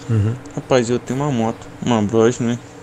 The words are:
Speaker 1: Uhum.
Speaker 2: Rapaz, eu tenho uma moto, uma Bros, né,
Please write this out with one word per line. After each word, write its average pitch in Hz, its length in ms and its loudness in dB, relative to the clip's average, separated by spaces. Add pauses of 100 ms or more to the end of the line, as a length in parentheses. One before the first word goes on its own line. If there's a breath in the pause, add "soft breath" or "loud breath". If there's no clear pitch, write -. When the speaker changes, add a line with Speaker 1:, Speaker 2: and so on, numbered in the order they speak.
Speaker 1:
Uhum. 110 260 2 (200)
Speaker 2:
Rapaz, 123 340 2
eu 120 100 2
tenho 123 220 -4
uma 147 100 0
moto, 113 360 -2 (180)
uma 120 160 4
Bros, 113 400 4
né, 120 180 -2 (240)